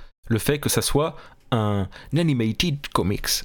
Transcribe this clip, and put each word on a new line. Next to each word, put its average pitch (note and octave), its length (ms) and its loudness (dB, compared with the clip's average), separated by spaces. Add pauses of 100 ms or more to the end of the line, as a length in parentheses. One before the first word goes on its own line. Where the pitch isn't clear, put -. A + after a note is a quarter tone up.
(280)
le A2+ 120 2
fait D3+ 180 2
que C#3+ 120 -2
ça A2+ 120 2
soit D#3 360 0 (340)
un G#2 360 2 (300)
animated C#3+ 760 0
comics, - 360 0 (180)